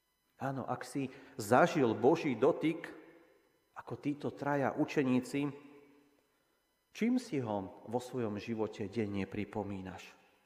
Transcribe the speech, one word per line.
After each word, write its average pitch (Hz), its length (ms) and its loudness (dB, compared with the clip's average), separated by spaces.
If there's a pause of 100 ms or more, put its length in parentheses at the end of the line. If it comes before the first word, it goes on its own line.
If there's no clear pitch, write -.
(420)
Áno, 135 220 -4
ak 123 180 -4
si 139 240 -4 (320)
zažil 127 560 6
Boží 131 400 4
dotyk, 151 720 0 (760)
ako - 200 -10
títo 143 360 -6
traja 143 400 0
učeníci, 139 760 2 (1400)
čím 240 320 0
si - 160 -4
ho 104 480 -4
vo 117 160 -2
svojom 107 400 -4
živote 110 480 -4
denne 101 320 -2
pripomínaš? 98 800 -6 (440)